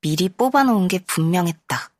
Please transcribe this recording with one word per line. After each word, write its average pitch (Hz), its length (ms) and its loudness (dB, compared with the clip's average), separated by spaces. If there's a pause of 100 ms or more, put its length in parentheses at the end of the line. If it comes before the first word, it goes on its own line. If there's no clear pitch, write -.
미리 160 280 -2
뽑아놓은 247 580 2
게 185 180 -2
분명했다. 165 960 -2